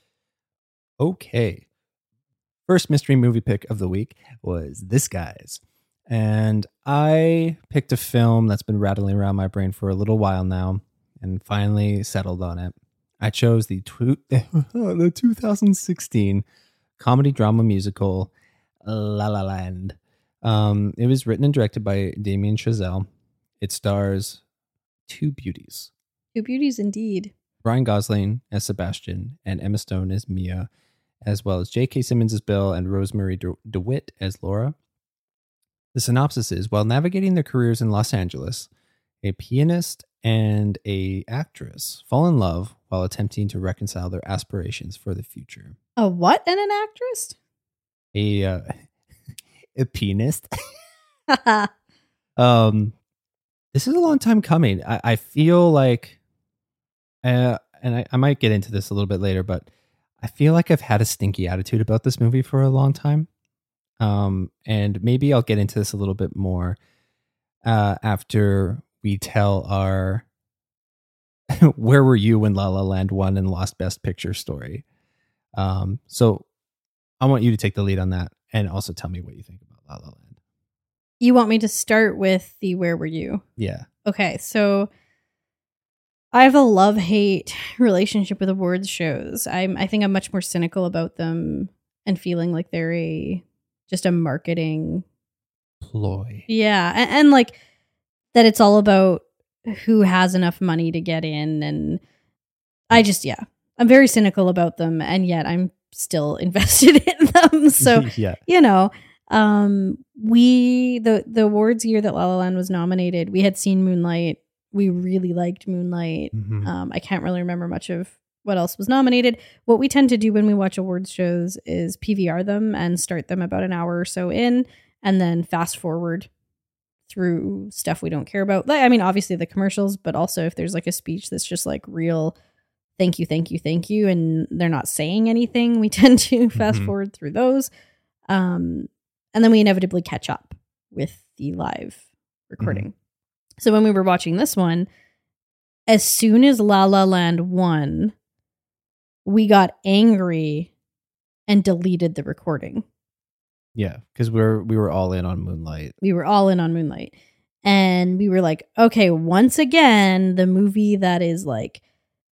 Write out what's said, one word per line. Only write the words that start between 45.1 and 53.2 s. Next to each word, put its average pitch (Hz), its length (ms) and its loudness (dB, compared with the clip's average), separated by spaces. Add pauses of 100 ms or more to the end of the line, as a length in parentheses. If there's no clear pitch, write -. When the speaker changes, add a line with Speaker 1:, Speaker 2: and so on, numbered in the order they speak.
Speaker 1:
the 95 100 -10
future. - 520 -20 (220)
Speaker 2:
A 220 100 2
what 180 400 2
and 359 120 0
an 403 120 -4
actress? 427 640 -8 (800)
Speaker 1:
A, 104 300 -2
uh, 92 160 -4 (580)
<laughs> - 580 -20
a 131 80 -2
pianist. 107 640 -4 (800)
<laughs> - 0 -
Speaker 2:
<laughs> 214 400 2 (720)
Speaker 1:
Um, 110 560 4 (800)